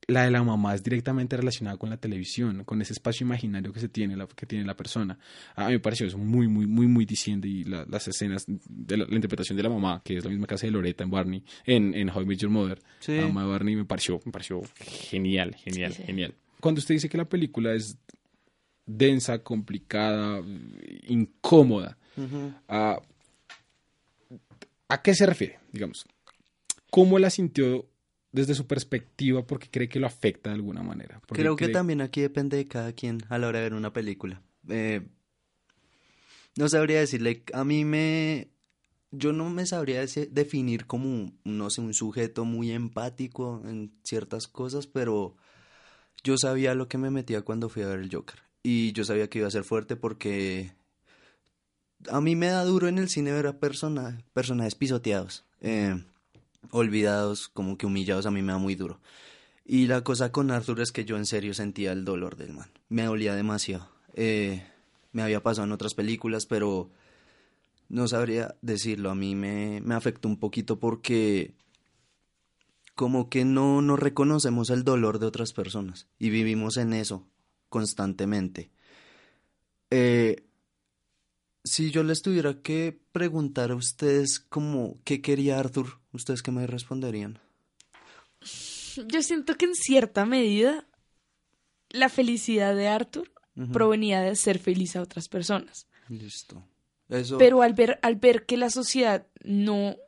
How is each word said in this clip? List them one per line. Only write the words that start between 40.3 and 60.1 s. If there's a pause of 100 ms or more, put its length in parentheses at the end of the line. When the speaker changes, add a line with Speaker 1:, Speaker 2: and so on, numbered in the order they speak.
Speaker 2:
definir
como, (120)
no
sé,
un
sujeto
muy
empático
en (120)
ciertas
cosas,
pero (840)
yo
sabía
lo
que
me
metía
cuando
fui
a
ver
el
Joker. (220)
Y
yo
sabía
que
iba
a
ser
fuerte
porque (1400)
a
mí
me
da
duro
en
el
cine
ver
a
persona-, (100)
personajes
pisoteados, (160)
eh, (720)
olvidados,
como
que
humillados,
a
mí
me
da
muy
duro. (640)
Y
la
cosa